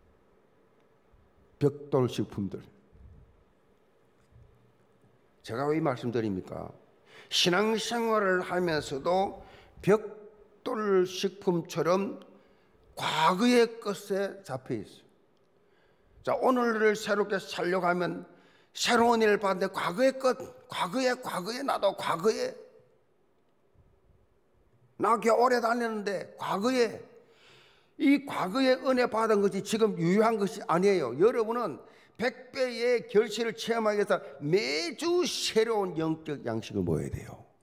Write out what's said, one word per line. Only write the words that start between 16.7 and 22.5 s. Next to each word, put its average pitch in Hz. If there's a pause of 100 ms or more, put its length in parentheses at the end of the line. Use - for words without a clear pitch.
새롭게 208
살려고 180
하면 175 (480)
새로운 233
일을 208
봤는데 190
과거의 262
것, 262 (300)
과거에, 247
과거에, 190
나도 208
과거에, 226 (2500)